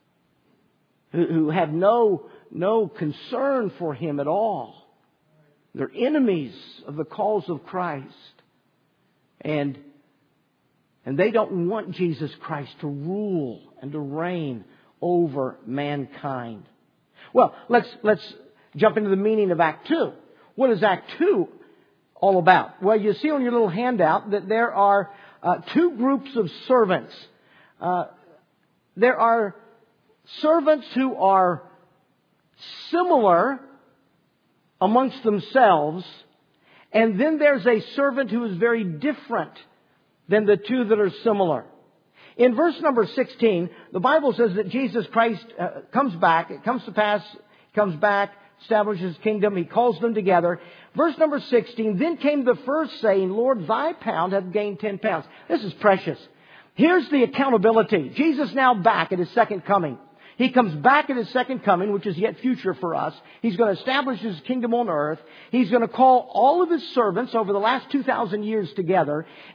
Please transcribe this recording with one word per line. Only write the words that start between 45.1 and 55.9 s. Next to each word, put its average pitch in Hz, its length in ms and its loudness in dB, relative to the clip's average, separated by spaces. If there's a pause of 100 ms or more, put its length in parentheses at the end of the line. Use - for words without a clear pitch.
uh, 180 120 -6 (220)
comes 247 240 -2
back. 165 360 2
It 143 120 -16
comes 240 220 -4
to 214 60 -16
pass, 208 320 0 (520)
comes 196 220 0
back, 202 360 0 (280)
establishes 202 540 -2
his - 20 -20
kingdom. 208 380 0
He 175 100 -2
calls 226 340 0
them 233 140 -2
together. 180 460 2 (360)
Verse 311 220 0
number 294 240 0
sixteen, 220 560 -2
"Then 311 200 0
came 285 280 0
the 240 100 2
first, 294 460 -4
saying, 190 300 2
'Lord, 226 360 -2
thy 262 260 -2
pound 185 380 -4
hath 190 220 -4
gained 208 260 -4
ten 202 180 -6
pounds.'" 170 280 -4 (240)
This 311 140 -2
is 185 120 -8
precious. 190 440 2 (560)